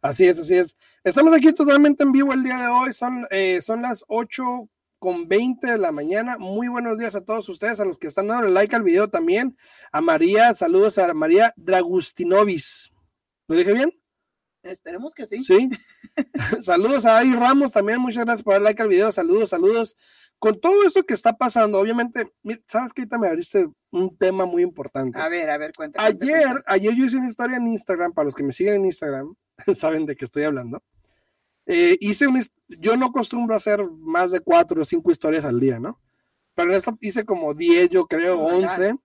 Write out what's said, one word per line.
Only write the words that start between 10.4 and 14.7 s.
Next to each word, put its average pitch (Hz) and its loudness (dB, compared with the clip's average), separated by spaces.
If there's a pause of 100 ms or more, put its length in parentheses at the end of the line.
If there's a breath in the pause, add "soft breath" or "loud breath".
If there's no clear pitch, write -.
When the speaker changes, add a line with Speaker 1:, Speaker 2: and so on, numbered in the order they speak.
Speaker 1:
saludos 190 2
a 175 2
María 165 2
Dragustinovis. 180 -2 (560)
¿Lo 160 2
dije 180 2
bien? 269 0 (680)
Speaker 2:
Esperemos 190 -14